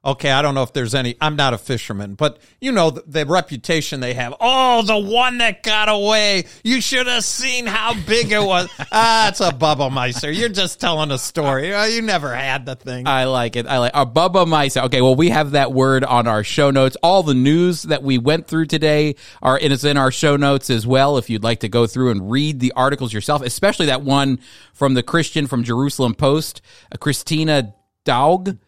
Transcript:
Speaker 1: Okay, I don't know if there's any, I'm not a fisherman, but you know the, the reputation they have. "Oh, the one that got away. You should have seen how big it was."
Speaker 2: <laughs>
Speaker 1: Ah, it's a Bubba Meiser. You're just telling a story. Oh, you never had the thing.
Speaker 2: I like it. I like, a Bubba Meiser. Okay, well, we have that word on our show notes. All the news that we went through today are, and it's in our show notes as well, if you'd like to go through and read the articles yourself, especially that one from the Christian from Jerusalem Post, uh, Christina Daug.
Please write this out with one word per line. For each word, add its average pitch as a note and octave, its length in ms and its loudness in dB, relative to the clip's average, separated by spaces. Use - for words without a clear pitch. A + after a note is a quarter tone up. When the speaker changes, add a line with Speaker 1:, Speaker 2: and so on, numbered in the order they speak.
Speaker 1:
Okay, C#3 260 -2
I C3+ 100 4
don't D3 140 0
know C3+ 80 0
if A#2+ 100 -6
there's A#2+ 220 -4
any, B2 260 -2
I'm D3+ 140 -2
not C#3 180 0
a A2 60 -4
fisherman, G2+ 560 -8
but D3 240 -2
you C4 100 -4
know F3+ 200 2
the, B2+ 180 -14
the D3+ 180 -2
reputation D#3 720 -2
they B2 160 -6
have. B2 240 -6
"Oh, B3 440 2
the G#3+ 140 0
one A#3+ 420 0
that A3+ 260 -2
got G#3+ 240 0
away. G#3 560 2
You B3 180 0
should B3 280 -2
have A#3+ 160 -2
seen B3 420 -4
how A3 260 -4
big A3+ 240 0
it G#3+ 100 2
was." F3+ 340 0
Speaker 2:
<laughs> - 180 -10
Speaker 1:
Ah, A3+ 380 4
it's F#3+ 100 -10
a F#3 100 2
Bubba C#3+ 400 0
Meiser. B2+ 420 -4
You're A3 160 -2
just F#3+ 320 -4
telling D#3 300 -2
a C3+ 80 -2
story. D3 560 -2
Oh, G#3 120 0
you A3+ 160 -2
never E3+ 300 -2
had C3 340 -4
the C3 100 -10
thing. B2+ 320 -8
Speaker 2:
I C3 160 2
like B2 320 -2
it. A#2+ 100 -4
I C3+ 120 -2
like, A#2+ 180 0
a C#3 100 2
Bubba F3 400 2
Meiser. C#3+ 380 0
Okay, C3 160 0
well, C3 160 6
we E3 140 4
have D3+ 200 0
that C#3 220 0
word C3 320 2
on B2 240 2
our G#2+ 160 0
show C#3+ 260 2
notes. C3+ 320 2
All F#3 220 4
the D3 100 2
news D#3 480 2
that C#3 220 -4
we C3+ 140 0
went D3 280 0
through D#3+ 200 -2
today D3+ 500 0
are, C3 180 2
and C#3+ 120 0
it's B2 100 -2
in C#3+ 140 2
our C3 160 2
show D3 240 2
notes C#3 340 0
as A2+ 160 0
well, C3+ 320 2
if A#2 100 -6
you'd G#2+ 140 -4
like A2+ 180 0
to A2+ 80 -4
go A#2+ 200 2
through B2+ 240 0
and G2 180 -4
read C#3+ 300 0
the B2 160 0
articles C3 360 0
yourself, C3+ 300 -2
especially F3 440 0
that C3+ 160 0
one C3+ 360 2
from C3+ 220 0
the B2 80 2
Christian D#3 460 -2
from A#2+ 160 -2
Jerusalem B2 500 0
Post, D3+ 480 -2
uh, - 40 -14
Christina D3+ 760 -2
Daug. D#3+ 520 2